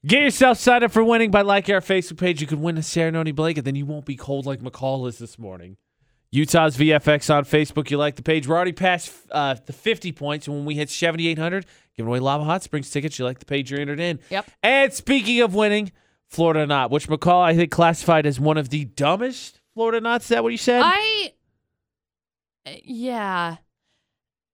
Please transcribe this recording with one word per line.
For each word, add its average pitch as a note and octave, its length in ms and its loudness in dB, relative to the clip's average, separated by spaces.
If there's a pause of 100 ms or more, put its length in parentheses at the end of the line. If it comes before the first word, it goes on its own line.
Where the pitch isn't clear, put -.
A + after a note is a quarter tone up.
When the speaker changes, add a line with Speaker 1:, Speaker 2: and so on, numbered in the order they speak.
Speaker 1:
Get B3 180 4
yourself B3+ 340 4
signed A#3+ 260 4
up A#3 80 0
for A3+ 120 4
winning A3+ 280 4
by G3+ 100 6
liking G3+ 340 2
our F#3+ 60 4
Facebook F3+ 360 -2
page. F3 240 -2
You D3+ 60 -6
can D3 140 -4
win E3+ 160 -2
a D#3+ 40 -4
Serenoni D#3+ 520 -2
blanket, D3+ 300 -2
then C3+ 120 -4
you C#3+ 100 -4
won't D3 200 -10
be C#3 120 -8
cold C#3 280 -6
like C3+ 160 -8
McCall B2+ 460 -6
is A#2 120 -10
this A#2 200 -18
morning. F#2 380 -18 (540)
Utah's D3+ 440 2
V D3+ 160 4
F D3+ 160 2
X D3 220 2
on D3 160 4
Facebook. D3+ 460 0
You D3 60 -2
like D3 180 -2
the B2 80 -16
page. D#3+ 240 -2
We're D#3+ 80 0
already F3+ 180 0
past, F3+ 380 -2 (200)
uh, C#3 240 -2 (100)
the C3+ 80 -16
fifty G#3+ 380 -4
points. D3 360 -8
And D3 80 -8
when C#3+ 100 -8
we D3+ 100 -4
hit D3 140 -4
seventy-eight E3 480 -2
hundred, F3 280 -4 (300)
giving A2+ 140 -6
away B2 100 -2
Lava C#3 260 0
Hot E3+ 180 -2
Springs C#3+ 260 -8
tickets. D3 300 -6
You C3 60 -4
like B2+ 140 -6
the - 60 -20
page, C#3 260 -4
you're C#3+ 80 -6
entered C#3+ 200 -6
in. E3+ 200 -4 (100)
Speaker 2:
Yep. F#3+ 200 -8 (140)
Speaker 1:
And C4+ 300 4
speaking A#3+ 480 0
of G#3+ 120 2
winning, G#3 380 0 (380)
Florida E3 320 2
or D3 60 0
Not, C#3 220 2
which C#3 180 -2
McCall, F3 360 4
I E3 120 4
think, E3+ 160 2
classified E3 540 4
as C#3 140 -2
one D3+ 180 2
of C#3+ 120 -4
the D3 160 -4
dumbest F#3+ 760 -4 (160)
Florida A3+ 260 0
Knots. A#3 240 -2
Is - 40 -16
that A#3 140 2
what A#3 100 0
you A#3 40 -8
said? B3 260 2
Speaker 2:
I, G#4 500 0 (1500)
yeah. G3+ 760 -4 (960)